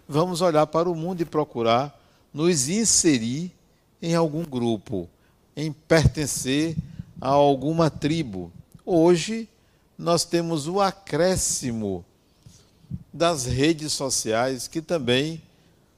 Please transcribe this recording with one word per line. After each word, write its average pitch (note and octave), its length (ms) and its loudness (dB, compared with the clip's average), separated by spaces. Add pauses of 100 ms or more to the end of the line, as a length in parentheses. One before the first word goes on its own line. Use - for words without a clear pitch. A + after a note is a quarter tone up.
vamos E3 320 0
olhar D#3 260 4
para E3+ 240 0
o E3+ 60 -2
mundo E3+ 240 -4
e E3+ 40 -2
procurar C3+ 760 0 (320)
nos D3 360 2
inserir E3 840 2 (480)
em E3 140 -2
algum E3 300 0
grupo, A2+ 640 -4 (480)
em D3+ 160 -6
pertencer D3+ 1040 0 (440)
a B2+ 80 -4
alguma C#3+ 640 4
tribo. B2 600 -4 (320)
Hoje, F3+ 640 2 (500)
nós E3 260 0
temos E3 420 -2
o F#3 140 -2
acréscimo C#3 1200 -2 (1080)
das D#3 320 0
redes D3 480 0
sociais, B2+ 760 -2
que E3 140 -8
também D3+ 600 -2 (560)